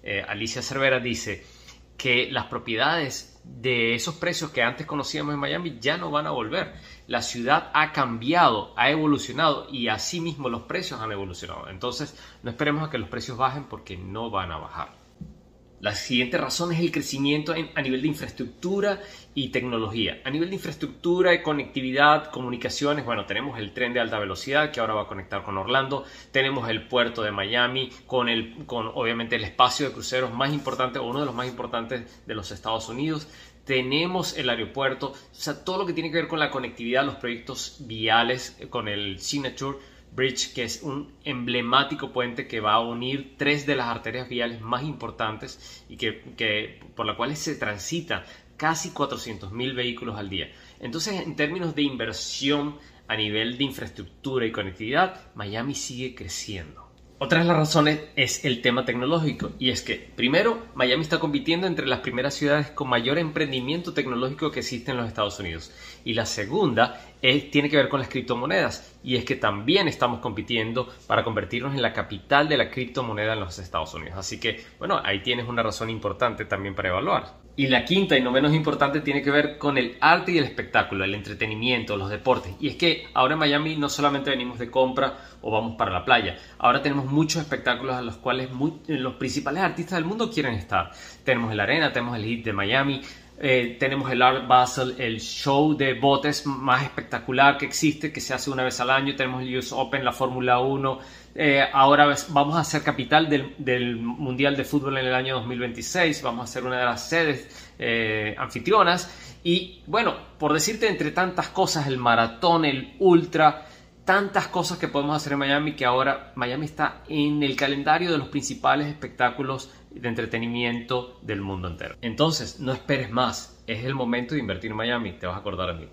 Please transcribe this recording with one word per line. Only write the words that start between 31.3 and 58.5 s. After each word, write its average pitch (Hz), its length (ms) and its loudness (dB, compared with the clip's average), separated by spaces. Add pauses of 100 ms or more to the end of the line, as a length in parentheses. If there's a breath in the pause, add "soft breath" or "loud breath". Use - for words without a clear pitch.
más 123 140 -4
importantes 117 760 -6
de 113 80 -8
los 104 160 -8
Estados 113 400 -4
Unidos. 151 360 -4 (380 loud breath)
Tenemos 151 720 0
el 127 140 -2
aeropuerto, 131 600 -2
o - 40 -18 (160 loud breath)
sea, - 320 -8
todo 185 140 -4
lo 196 80 -2
que 170 80 -4
tiene 160 160 -4
que 151 60 -2
ver 156 120 0
con 160 120 -2
la 147 100 2
conectividad, 123 560 0
los 135 80 -6
proyectos - 720 -8
viales, 113 760 2
eh, - 80 -14
con 117 180 -4
el 101 320 -4
Signature 139 600 -6 (340 loud breath)
Bridge, 127 420 -2
que 123 100 -4
es 117 180 -8
un 143 400 -8
emblemático 127 880 0
puente 123 380 -4
que 120 100 -6
va 107 140 2
a 113 80 6
unir 123 580 -6
tres 147 260 2
de 139 120 0
las 123 100 -2
arterias 117 420 -6
viales 117 320 -4
más 120 220 -2
importantes 113 1080 -8
y - 80 -16
que, - 400 -4
que, 107 440 -2 (160)
por 110 100 -2
las 107 80 -2
cuales 135 240 -2
se 151 160 -4
transita 107 720 -6 (320 loud breath)
casi 160 340 -2
cuatrocientos 110 640 -6
mil 127 200 -4
vehículos 120 460 -6
al 101 100 -8
día. 92 220 -6 (300 loud breath)
Entonces, 165 400 -6
en - 160 -8
términos 160 400 -2
de 147 60 0
inversión 139 960 -2 (280 loud breath)
a 113 80 -2
nivel 110 420 -2
de 131 60 -2
infraestructura 131 840 -4
y 110 40 0
conectividad, 113 840 -2
Miami 110 400 -6
sigue 127 400 -8
creciendo. - 720 -10 (340)
Otra 165 180 4
de 170 40 4
las 170 140 6
razones 151 420 4 (160)
es 135 300 0
el 120 160 0